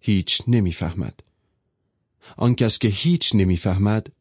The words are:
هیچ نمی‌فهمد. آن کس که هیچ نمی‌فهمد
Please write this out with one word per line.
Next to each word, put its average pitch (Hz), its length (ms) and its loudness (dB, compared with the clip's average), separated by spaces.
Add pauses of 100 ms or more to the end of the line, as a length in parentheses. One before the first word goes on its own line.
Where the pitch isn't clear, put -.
هیچ - 480 0
نمی‌فهمد. 85 720 -2 (1160)
آن 123 180 2
کس 113 240 0
که 113 100 0
هیچ 147 460 0
نمی‌فهمد 98 880 0